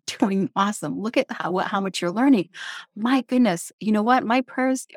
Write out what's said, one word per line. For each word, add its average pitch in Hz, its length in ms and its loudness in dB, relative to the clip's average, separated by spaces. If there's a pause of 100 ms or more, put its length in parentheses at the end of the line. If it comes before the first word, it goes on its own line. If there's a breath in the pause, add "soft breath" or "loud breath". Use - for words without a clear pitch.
<laughs> - 120 -10
doing 196 360 2
awesome. 185 440 -2
Look 220 180 -4
at - 140 0
how, 180 200 -6
what, 185 160 0
how 208 140 -2
much 190 200 -6
you're 175 100 -2
learning. 233 380 4 (460 loud breath)
My 247 260 0
goodness, 233 580 0
you 214 120 -2
know 208 120 4
what? 247 220 4
My 240 160 2
prayers, 262 560 -2